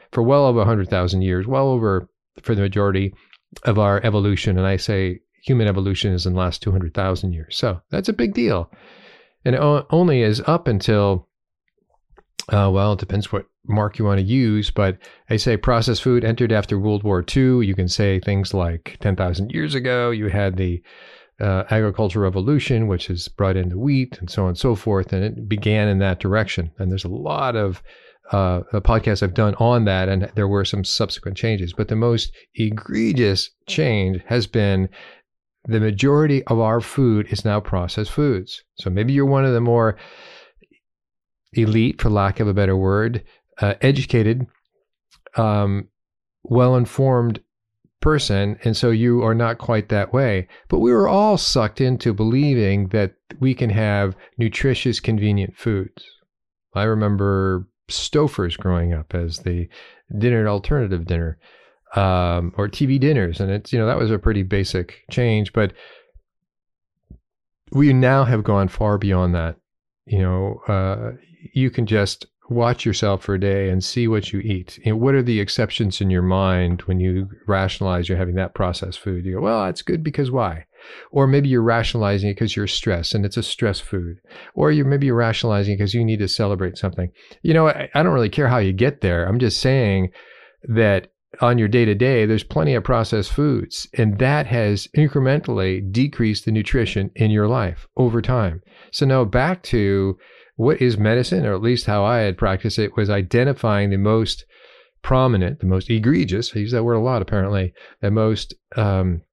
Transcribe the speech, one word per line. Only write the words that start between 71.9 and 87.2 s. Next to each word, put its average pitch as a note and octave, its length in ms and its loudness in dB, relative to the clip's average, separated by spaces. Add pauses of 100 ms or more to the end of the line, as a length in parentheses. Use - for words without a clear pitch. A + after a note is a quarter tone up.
watch A#2+ 360 0
yourself G2+ 380 0
for G2 120 -2
a F#2 40 -2
day G2 300 0
and F#2 120 0
see A#2+ 260 -2
what G#2+ 260 -2
you G2 60 -4
eat. G2 460 -6
And A2 140 0
what C3+ 160 2
are C3 80 2
the A2+ 160 0
exceptions G#2 640 -2
in G2 80 0
your F2+ 120 2
mind F#2 600 0
when F#2 160 -2
you F#2 300 -2 (160)
rationalize F#2+ 640 -2
you're F2+ 80 -2
having F2+ 180 -2
that F#2 180 -4
processed F2+ 460 -4
food? F2+ 260 -6
You F#2 100 -6
go, G2 60 -6
"Well, A2 220 0
that's F#2 180 -6
good E3 220 -4
because C#3+ 260 -4
why?" G2 360 -4 (460)
Or C#3 160 4
maybe C#3 220 4
you're B2 120 4
rationalizing G#2+ 680 0
it G2 80 -4
'cause A2 180 -2
you're G#2 120 -2
stressed - 480 -4
and G2+ 100 0
it's G2 120 -6
a G#2+ 60 0
stress - 360 -4
food. F2 380 -8 (380)
Or D3+ 160 2
you're, D3+ 140 2
maybe C#3 220 2
you're A#2+ 80 2
rationalizing A2 580 0
it F#2+ 60 -2
'cause G2+ 140 0
you A#2 120 0
need A2 140 0
to G2 80 0
celebrate F#2+ 500 -2
something. F2+ 340 -4 (320)